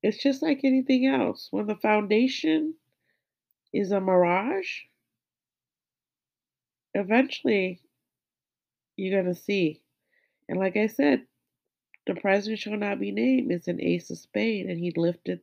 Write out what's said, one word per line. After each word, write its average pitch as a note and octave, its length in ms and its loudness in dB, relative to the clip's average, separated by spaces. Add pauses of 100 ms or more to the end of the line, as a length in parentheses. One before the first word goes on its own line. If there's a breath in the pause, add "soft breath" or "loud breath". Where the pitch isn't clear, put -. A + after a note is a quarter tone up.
it's G#3+ 200 0
just C4+ 180 2
like D4 220 0
anything C4 440 2
else. C4+ 440 0
When G#3 160 -4
the G#3+ 80 -4
foundation B3+ 1000 0 (960)
is G3 180 -2
a G3 100 2
mirage, F#3+ 840 0 (2000)
eventually G3+ 880 0 (1160)
you're F#3+ 240 0
gonna F3+ 140 0
see. F3+ 480 -2 (680)
And F3+ 120 -2
like F#3+ 160 0
I G#3+ 100 2
said, C#4 360 2 (840)
the F#3+ 80 -2
president G3+ 460 0
shall G#3+ 160 -6
not G3+ 240 -4
be G3+ 100 -4
named A#3+ 400 0
is F3 160 -4
an F3 140 -4
ace E3+ 300 -2
of E3+ 80 -10
spade, G#3 480 -4
and F3+ 120 -6
he F3 140 -4
lifted F3 500 -2